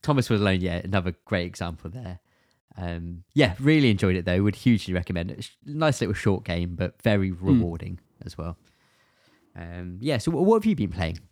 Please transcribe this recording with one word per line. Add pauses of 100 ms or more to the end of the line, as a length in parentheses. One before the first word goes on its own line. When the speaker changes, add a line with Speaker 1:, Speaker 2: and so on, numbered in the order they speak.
Speaker 1:
Thomas
Was
Alone,
yeah,
another (100)
great
example
there. (580)
Um, (100)
yeah,
really
enjoyed
it
though.
Would
hugely
recommend
it.
Sh-, (160)
nice
little
short
game,
but
very
Speaker 2:
Hmm.
Speaker 1:
rewarding (260)
as
well. (1000)
Um,
yeah,
so
wh-,
what
have
you
been
playing? (140)